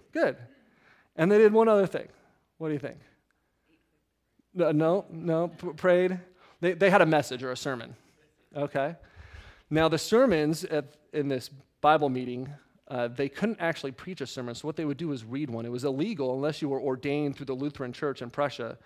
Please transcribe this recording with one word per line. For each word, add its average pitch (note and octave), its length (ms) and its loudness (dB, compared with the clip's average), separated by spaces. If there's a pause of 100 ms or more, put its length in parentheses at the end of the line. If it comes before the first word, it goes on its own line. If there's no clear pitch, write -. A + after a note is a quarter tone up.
(120)
Good. D4+ 240 0 (800)
And E3+ 160 2
they G#3 60 6
did G#3+ 160 8
one A3+ 140 6
other G3+ 200 6
thing. - 200 -6 (500)
What D#3+ 100 -8
do D#3 60 -2
you C#3+ 60 -4
think? B2 180 -12 (1600)
No, E3+ 180 2
no, D#3+ 380 2
no, E3 380 -2
p-, E3+ 260 -10
prayed. F3+ 460 2 (400)
They, F3 140 0
they F3+ 160 4
had F#3+ 120 8
a E3 40 8
message C#3+ 380 0
or C3 80 -6
a B2+ 60 -8
sermon. B2 380 -8 (600)
Okay. C#3+ 400 -4 (760)
Now, D#3 180 4
the D#3+ 100 2
sermons E3+ 680 2
at, D3 300 -4 (180)
in C#3+ 160 -2
this B2+ 200 -4 (300)
Bible D3 300 4
meeting, B2+ 400 -6 (400)
uh, A#2+ 180 -2
they C3+ 220 -4
couldn't G#3+ 320 -4
actually D#3+ 320 -4
preach F#3 260 -14
a C3 80 -6
sermon, A#2+ 280 -10
so D3 120 -10
what D#3 80 -6
they E3+ 80 -6
would C#3+ 140 -4
do E3 100 -6
was C3+ 160 -6
read C3 260 -8
one. A2+ 160 -6
It A#2+ 60 -8
was B2 140 -6
illegal C#3+ 480 -2
unless C#3+ 280 -4
you D#3 60 -4
were C3+ 140 -2
ordained C#3+ 560 -4
through C#3+ 80 -12
the C3+ 80 -6
Lutheran C3 400 -8
Church C#3+ 280 -6
in A#2+ 80 -12
Prussia B2+ 560 -4